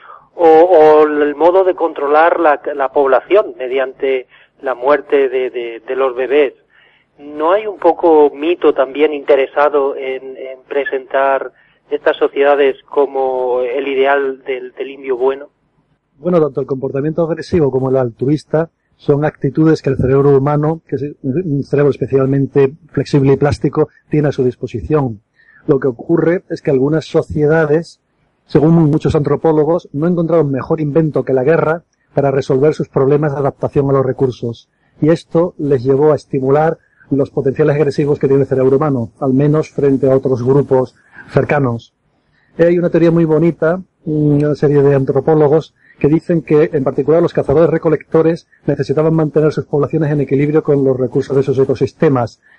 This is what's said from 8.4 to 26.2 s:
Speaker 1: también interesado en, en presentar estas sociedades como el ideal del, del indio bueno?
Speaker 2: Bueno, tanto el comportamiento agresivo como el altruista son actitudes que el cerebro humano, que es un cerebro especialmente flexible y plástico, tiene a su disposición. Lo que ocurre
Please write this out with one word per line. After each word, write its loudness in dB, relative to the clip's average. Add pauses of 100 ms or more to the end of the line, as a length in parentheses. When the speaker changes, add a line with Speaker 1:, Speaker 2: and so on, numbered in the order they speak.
Speaker 1:
también -2
interesado 0
en, -10
en -16 (100)
presentar -2 (380)
estas -2
sociedades 2 (120)
como -2
el -4
ideal -2
del, -8
del -10
indio -8
bueno? -4 (720)
Speaker 2:
Bueno, 0
tanto -2
el -6
comportamiento -4
agresivo -2
como -2
el 0
altruista -2 (280)
son -2
actitudes 0
que -4
el -2
cerebro 2
humano, -2
que -8
es -6 (180)
un -4
cerebro 2
especialmente 0 (140)
flexible 0
y 4
plástico, -2 (220)
tiene 0
a -2
su -2
disposición. -4 (440)
Lo 2
que -2
ocurre -2